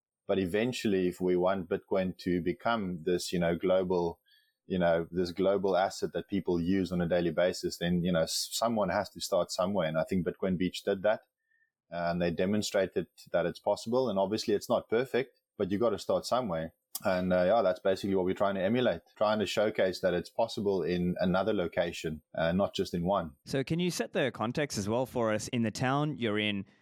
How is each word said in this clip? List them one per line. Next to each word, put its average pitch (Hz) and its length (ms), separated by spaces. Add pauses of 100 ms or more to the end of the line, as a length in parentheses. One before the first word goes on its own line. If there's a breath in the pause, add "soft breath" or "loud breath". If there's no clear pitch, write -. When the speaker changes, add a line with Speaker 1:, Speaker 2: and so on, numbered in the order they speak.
(280)
Speaker 1:
but 98 100
eventually, 98 720
if 87 120
we 90 160
want 90 320
Bitcoin 95 500
to 90 220
become 90 640
this, 90 280
you 92 60
know, 85 180
global, 90 600 (480 soft breath)
you 92 120
know, 85 320
this 87 220
global 95 440
asset 95 380
that 87 140
people 90 320
use 90 320
on 87 80
a 85 80
daily 87 220
basis, 87 480
then, 87 240
you 90 100
know, 80 100
s-, - 300
someone 110 360
has 95 220
to 90 100
start 87 300
somewhere. 92 380
And 80 100
I 78 60
think 92 220
Bitcoin 92 300
Beach 90 280
did 98 180
that. 107 180 (720)
And 85 320
they 87 80
demonstrated 95 800 (240)
that 85 120
it's 85 140
possible. 117 500
And 98 100
obviously 101 360
it's - 140
not 107 200
perfect, 120 520 (180)
but 95 120
you 98 80
gotta 107 200
start 92 260
somewhere. 87 480 (320)
And, 92 280
uh, 90 140
yeah, 110 160
that's 92 180
basically 95 340
what 95 100
we're 95 100
trying 98 200
to 95 80
emulate, 107 380 (160)
trying 107 240
to 98 60
showcase 104 540
that 90 140
it's 87 160
possible 101 520
in 87 380
another 92 320
location, 85 680 (160)
uh, 82 160
not 92 220
just 95 200
in 85 100
one. 87 280 (120)
Speaker 2:
So 135 200
can 165 160
you 180 100
set - 220
the 147 200
context 123 460
as 98 100
well 123 180
for 113 260
us 107 160
in 120 140
the 107 80
town 139 480
you're 107 200
in? 104 260 (180 soft breath)